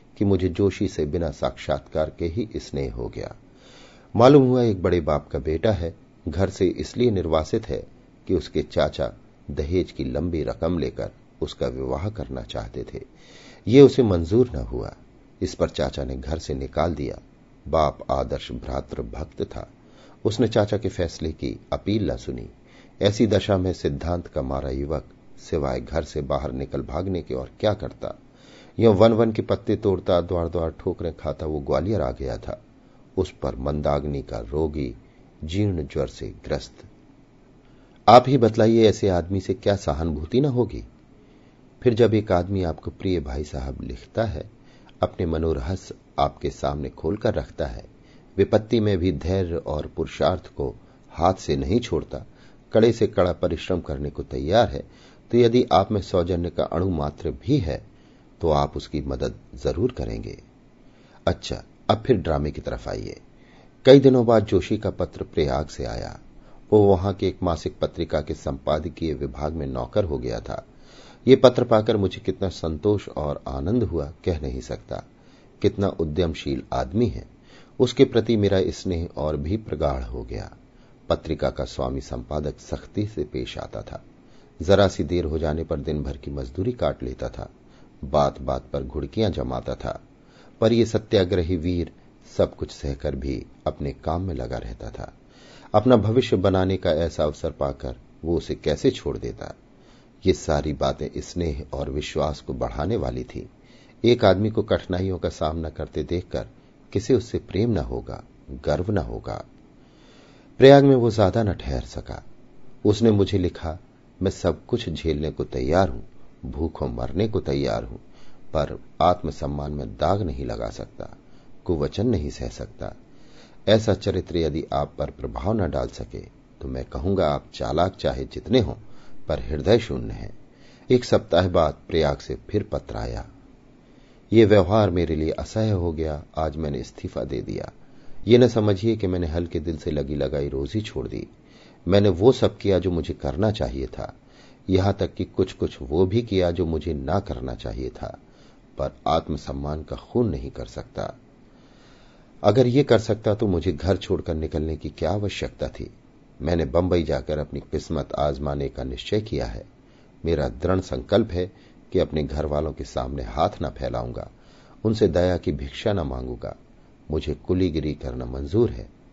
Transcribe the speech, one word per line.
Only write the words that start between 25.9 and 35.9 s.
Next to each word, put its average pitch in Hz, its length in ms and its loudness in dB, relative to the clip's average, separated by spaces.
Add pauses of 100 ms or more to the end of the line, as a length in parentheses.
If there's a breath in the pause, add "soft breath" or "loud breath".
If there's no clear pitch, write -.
से 76 180 -6
बाहर 71 300 -2
निकल 67 300 -6
भागने 87 400 -4
के 64 120 -8
और 65 160 -6 (100)
क्या 104 140 2
करता? - 440 -10 (600 loud breath)
यों 107 180 8
वन 113 160 8
वन 113 200 2
के 110 100 -4
पत्ते 101 340 -2
तोड़ता, 92 440 2
द्वार 85 280 -2
द्वार 82 220 -2
ठोकरें 85 460 -6
खाता 76 300 -8
वो 76 140 -4
ग्वालियर 76 400 -2
आ 64 100 -2
गया 60 280 -8
था। - 260 -12 (520 soft breath)
उस - 260 -2
पर 65 140 -4
मंदाग्नि 71 640 -2
का 58 160 -10
रोगी 73 560 -4 (500 loud breath)
जीर्ण 87 420 -2
ज्वर 67 220 -4